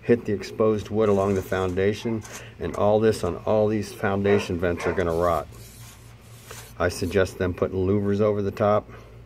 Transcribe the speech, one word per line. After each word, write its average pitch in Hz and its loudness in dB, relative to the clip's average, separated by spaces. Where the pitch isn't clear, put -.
hit - 2
the 107 -2
exposed 107 0
wood 107 2
along 101 4
the 95 0
foundation, 95 -2
and 78 -6
all 104 4
this 110 2
on 87 -2
all 107 2
these 107 -4
foundation 101 0
vents 87 -2
are 92 0
gonna 85 0
rot. 82 0
I 87 0
suggest 92 0
them 92 0
putting 92 -2
louvers 101 0
over 104 2
the 98 -2
top. 104 2